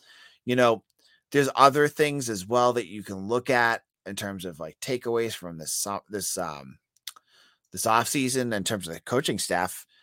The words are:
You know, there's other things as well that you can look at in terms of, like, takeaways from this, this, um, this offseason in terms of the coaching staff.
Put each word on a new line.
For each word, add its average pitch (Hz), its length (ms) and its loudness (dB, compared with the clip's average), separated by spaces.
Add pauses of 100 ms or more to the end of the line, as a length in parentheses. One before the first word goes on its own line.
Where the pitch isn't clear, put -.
(460)
You 123 100 2
know, 120 260 4 (500)
there's 139 220 4
other 139 320 8
things 143 440 0
as 95 160 -6
well 123 260 4
that 113 140 -2
you 101 160 -12
can 95 260 -8
look 123 220 -2
at 117 320 2 (240)
in 98 100 -10
terms 98 300 -8
of, 82 120 -10
like, 80 220 -12
takeaways 117 540 -2
from 85 240 -12
this, - 280 -6 (220)
this, 95 300 -6
um, 71 400 -8 (960)
this 92 120 -8
offseason 120 720 0
in 98 100 -4
terms 90 240 -4
of 82 60 -8
the - 60 -12
coaching 123 380 -2
staff. - 460 -2 (180)